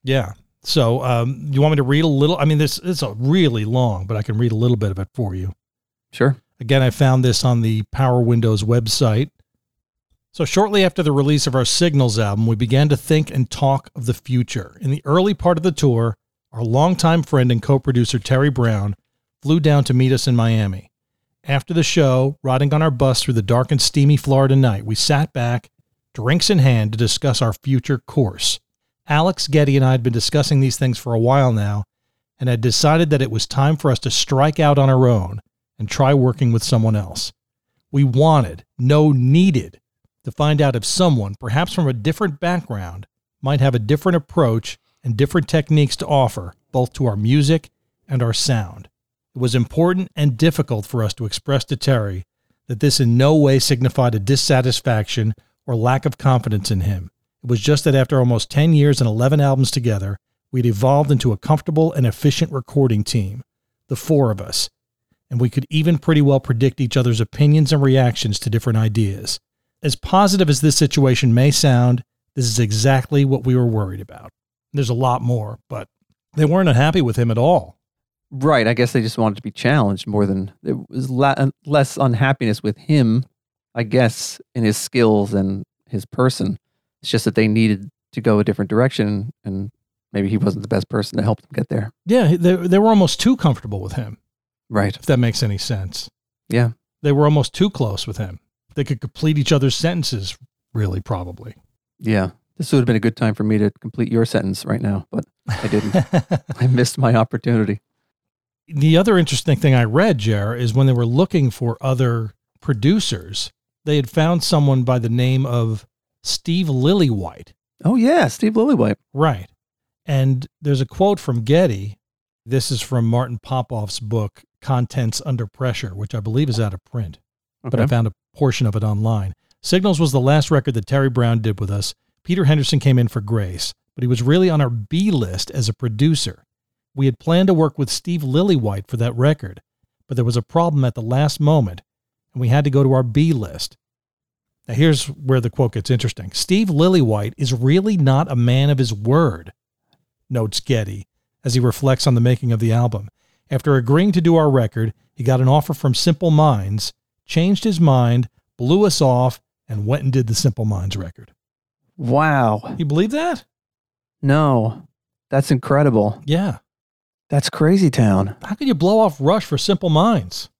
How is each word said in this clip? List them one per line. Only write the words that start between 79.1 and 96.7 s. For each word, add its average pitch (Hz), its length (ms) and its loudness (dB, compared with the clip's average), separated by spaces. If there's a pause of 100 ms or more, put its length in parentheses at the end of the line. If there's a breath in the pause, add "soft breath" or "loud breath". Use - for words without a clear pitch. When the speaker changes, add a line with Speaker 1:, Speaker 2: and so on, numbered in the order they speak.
Speaker 2:
wanted 107 180 0
to - 60 -18
be 104 100 -10
challenged 117 560 0
more 104 180 0
than, 95 240 -4 (120)
there - 140 -4 (120)
was 131 200 -8
la-, 135 280 0
un-, 139 160 0 (120)
less 143 320 0
unhappiness 127 640 0
with 107 160 -4
him, 123 480 0 (500)
I 117 100 -4
guess, 117 560 -2 (120)
in 117 120 -4
his 107 120 2
skills 107 560 0
and 98 320 -4 (240)
his 98 160 -8
person. - 540 -2 (420)
It's - 100 -12
just 113 140 -2
that 113 120 -2
they 110 100 2
needed 107 420 0 (240)
to - 80 -8
go 107 200 2
a 104 40 0
different 190 240 -2
direction, 107 640 -2 (120)
and 98 260 -8 (420)
maybe 196 160 -2
he 208 100 0
wasn't 175 240 -2
the - 60 -12
best 101 200 -2
person 107 300 -6
to 110 40 -2
help 107 180 -2
them - 140 -20
get - 140 -6
there. 110 240 -8 (120)
Speaker 1:
Yeah, 180 320 2
they, 180 200 2
they 180 220 2
were 214 100 4
almost 202 320 2
too 247 160 2
comfortable 110 440 -2
with 95 120 -10
him. 107 260 -10 (500)
Speaker 2:
Right. 101 280 -2
Speaker 1:
If - 100 -12
that 131 140 2
makes 117 240 0
any 101 120 -4
sense. 95 540 -8 (380)
Speaker 2:
Yeah. 117 220 0 (320)